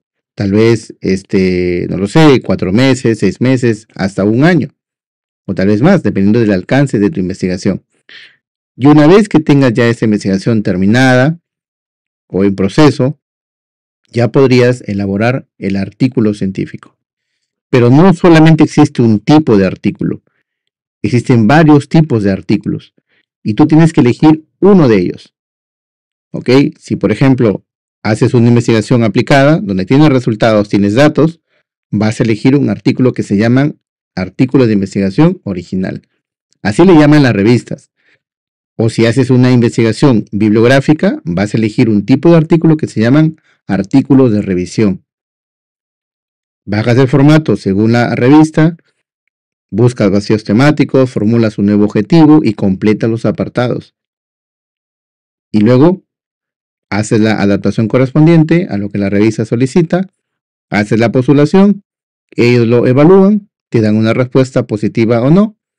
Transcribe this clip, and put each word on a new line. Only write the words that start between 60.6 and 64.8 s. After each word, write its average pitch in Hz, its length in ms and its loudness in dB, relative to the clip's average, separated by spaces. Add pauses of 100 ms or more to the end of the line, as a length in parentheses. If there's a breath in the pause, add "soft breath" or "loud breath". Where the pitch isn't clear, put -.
haces 104 300 -2
la 113 120 0
postulación, 151 720 0 (480)
ellos 120 360 0
lo 120 200 0
evalúan, 190 640 2 (200)
te 117 120 -2
dan 107 140 0
una 110 180 0
respuesta 127 520 -2
positiva 110 560 -2